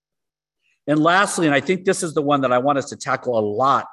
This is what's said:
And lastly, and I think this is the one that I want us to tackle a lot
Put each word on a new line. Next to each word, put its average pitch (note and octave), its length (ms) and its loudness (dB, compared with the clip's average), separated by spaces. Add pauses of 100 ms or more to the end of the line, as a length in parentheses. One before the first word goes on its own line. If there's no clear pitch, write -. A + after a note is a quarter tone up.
(880)
And D3+ 160 2
lastly, F#3 440 2
and C#3+ 80 2
I C#3 60 4
think F#3 240 -4
this F#3+ 180 0
is D#3 120 -8
the D#3 80 0
one C#3 200 2
that B2+ 100 0
I B2 60 2
want C#3 200 0
us B2+ 120 -6
to - 60 -12
tackle B2+ 420 -4
a - 20 2
lot A2 520 0